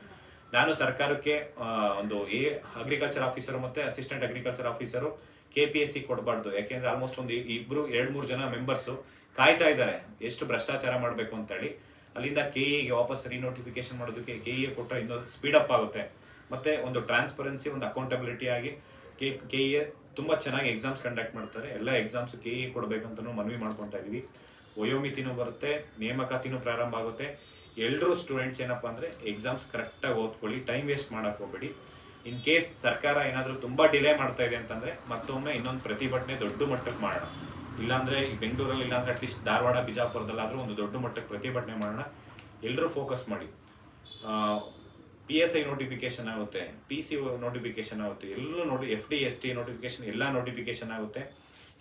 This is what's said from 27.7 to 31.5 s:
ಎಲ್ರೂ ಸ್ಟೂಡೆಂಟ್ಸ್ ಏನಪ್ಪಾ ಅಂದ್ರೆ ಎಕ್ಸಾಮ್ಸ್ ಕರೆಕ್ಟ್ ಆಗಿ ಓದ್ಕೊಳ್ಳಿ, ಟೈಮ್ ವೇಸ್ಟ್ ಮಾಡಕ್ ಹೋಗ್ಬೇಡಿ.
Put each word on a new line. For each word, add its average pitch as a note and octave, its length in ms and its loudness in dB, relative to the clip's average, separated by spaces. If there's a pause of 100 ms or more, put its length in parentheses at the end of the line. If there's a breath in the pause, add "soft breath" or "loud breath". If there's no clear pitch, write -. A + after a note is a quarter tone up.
ಎಲ್ರೂ D3+ 380 4
ಸ್ಟೂಡೆಂಟ್ಸ್ B2+ 460 -2
ಏನಪ್ಪಾ B2 280 -2
ಅಂದ್ರೆ A2+ 400 -6
ಎಕ್ಸಾಮ್ಸ್ A2+ 420 -4
ಕರೆಕ್ಟ್ - 340 -4
ಆಗಿ B2+ 100 2
ಓದ್ಕೊಳ್ಳಿ, A2+ 440 0
ಟೈಮ್ B2+ 280 0
ವೇಸ್ಟ್ C#3 240 0
ಮಾಡಕ್ G#2+ 280 -2
ಹೋಗ್ಬೇಡಿ. - 340 -6 (540 loud breath)